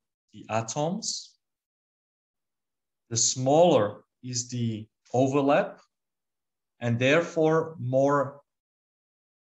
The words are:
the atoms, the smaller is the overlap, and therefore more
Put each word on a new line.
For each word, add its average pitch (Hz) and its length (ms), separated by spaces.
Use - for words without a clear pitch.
the - 160
atoms, 147 840
the 117 60
smaller 131 880
is 123 260
the 113 360
overlap, 135 680
and 120 180
therefore 160 800
more 135 640